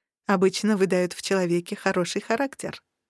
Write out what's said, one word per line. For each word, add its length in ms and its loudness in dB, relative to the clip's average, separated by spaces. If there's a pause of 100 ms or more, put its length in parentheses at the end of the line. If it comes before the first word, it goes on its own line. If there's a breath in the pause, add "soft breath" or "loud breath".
(260)
обычно 500 2
выдает 360 2
в 100 -12
человеке 540 0
хороший 440 -2
характер. 640 -4 (280)